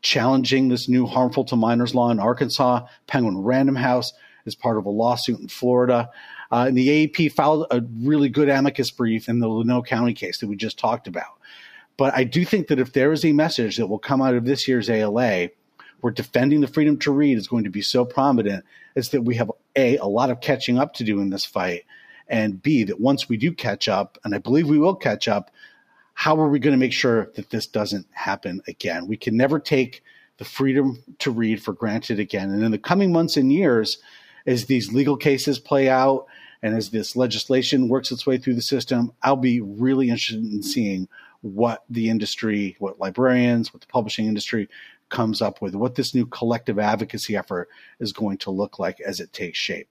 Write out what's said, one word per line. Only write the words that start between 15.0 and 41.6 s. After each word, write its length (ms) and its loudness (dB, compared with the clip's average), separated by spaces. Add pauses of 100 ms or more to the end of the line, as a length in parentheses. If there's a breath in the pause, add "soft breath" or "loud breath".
L 200 0
A 320 0 (480 loud breath)
where 120 -2
defending 500 2
the 40 2
freedom 320 2
to 140 0
read 260 4
is 80 -4
going 160 -2
to 80 -4
be 120 -6
so 220 2
prominent, 600 0 (320 soft breath)
is 140 -4
that 120 0
we 140 0
have, 160 -2 (240)
A, 220 2
a 80 -4
lot 240 0
of 100 -4
catching 360 0
up 180 0
to 100 -6
do 160 0
in 100 -2
this 140 -6
fight, 400 -6 (420 loud breath)
and 340 -2
B, 220 2
that 180 -4
once 280 0
we 80 0
do 160 -2
catch 360 -4
up, 360 -2
and 100 -4
I 40 -4
believe 300 2
we 120 4
will 160 2
catch 320 -2
up, 240 -2 (640 soft breath)
how 260 2
are 80 4
we 100 2
gonna 180 4
make 160 2
sure 440 2
that 140 -12
this 180 -4
doesn't 420 -4
happen 560 -8
again? 400 -6
We 100 -4
can 200 -2
never 240 2
take 420 -2 (360 soft breath)
the 60 -14
freedom 600 0 (160)
to 100 -2
read 320 0
for 100 -6
granted 460 -4
again. 320 -4
And 140 0
in 80 0
the 60 -2
coming 340 0
months 240 2
and 160 4
years, 460 2 (460 loud breath)
as 200 0
these 280 -2
legal 240 2
cases 440 0
play 280 2
out 380 4 (360 loud breath)
and 120 -2
as 160 -4
this 240 -4
legislation 760 0
works 220 0
its 160 -6
way 120 0
through 160 -2
the 80 -2
system, 500 0 (100)
I'll 140 2
be 240 2
really 480 0
interested 340 -2
in 220 -6
seeing 420 -2 (360 loud breath)
what 460 -2